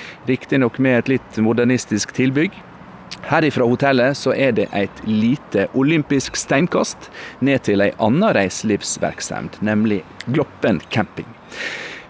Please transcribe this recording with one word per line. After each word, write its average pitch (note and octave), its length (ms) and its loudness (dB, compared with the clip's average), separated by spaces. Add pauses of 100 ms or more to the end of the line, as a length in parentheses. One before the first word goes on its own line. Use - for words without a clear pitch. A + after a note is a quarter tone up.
(280)
Riktig C3 320 0
nok A#2+ 180 0
med C3 220 4
et - 80 -2
litt - 300 -2
modernistisk A#2 760 2
tilbygg. C3+ 380 0 (720)
Herifra C#3+ 420 2
hotellet B2+ 500 2
så A#2 220 0
er C3 140 2
det G2+ 200 0
et G2+ 200 -2 (160)
lite A2 680 0
olympisk C#3 640 0
steinkast - 720 -2 (320)
ned C3+ 220 2
til G2+ 180 2
ei G2+ 180 2
anna D#3+ 340 2
reiselivsverksemd, - 1300 -2
nemlig G#2+ 400 0 (280)
Gloppen A2+ 480 0 (120)
Camping. - 340 -4 (840)